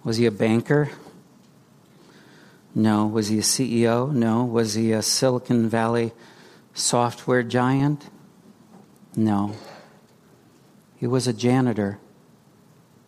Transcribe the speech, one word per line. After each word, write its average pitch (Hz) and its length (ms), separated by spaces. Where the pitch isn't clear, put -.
Was 113 140
he 117 80
a 113 60
banker? 113 580
No. 107 320
Was 107 220
he 110 100
a 104 40
C 117 400
E 117 40
O? 120 200
No. 117 360
Was 113 300
he 113 180
a 110 100
Silicon 123 680
Valley 113 420
software 120 680
giant? 131 680
No. 104 380
He 123 120
was 123 200
a 123 60
janitor. 113 640